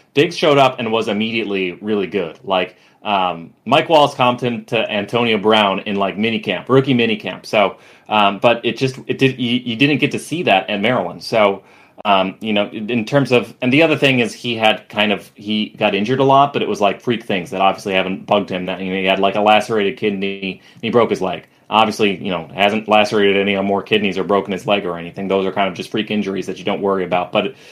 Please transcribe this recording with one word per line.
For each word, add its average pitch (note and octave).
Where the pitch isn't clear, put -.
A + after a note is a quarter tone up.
Diggs E3+
showed D3+
up C3
and A2+
was A2+
immediately G2+
really G2+
good. E2+
Like, F#2+
um, F2+
Mike D3
Wallace D3
comped B2
him A#2+
to A2+
Antonio A2
Brown G2+
in, G2+
like, F#2+
minicamp, G#2+
rookie C3+
minicamp. G#2+
So, -
um, G2+
but A#2
it A2+
just, C3
it B2+
did, C3
you, A#2+
you B2
didn't C#3+
get C#3+
to A2
see E3
that G2
at G2+
Maryland. F2+
So, G2+
um, F#2+
you A2
know, G#2
in, G#2+
in A2+
terms C3+
of, A2+
and B2+
the D3+
other D#3
thing C3+
is A2
he A#2+
had G#2+
kind G#2
of, -
he G#2+
got G#2
injured A2+
a C3+
lot, C#3
but A2+
it F2+
was, G2+
like, G2
freak A#2
things F#2
that F#2+
obviously F#2+
haven't F#2+
bugged G2+
him. F#2
That, F#2
you F#2
know, F#2+
he F#2+
had, F#2+
like, G2
a G#2
lacerated G#2+
kidney, G2
and -
he A2+
broke A2
his G2
leg. -
Obviously, G#2+
you G2+
know, E2
hasn't G2+
lacerated G#2
any G2
more G2
kidneys G2+
or F#2
broken G2
his F2+
leg G2+
or F2
anything. E2+
Those F#2+
are F#2
kind G2
of E2+
just F2+
freak G#2+
injuries G2
that F#2
you F2+
don't G2
worry F#2+
about. F2
But G2
it, -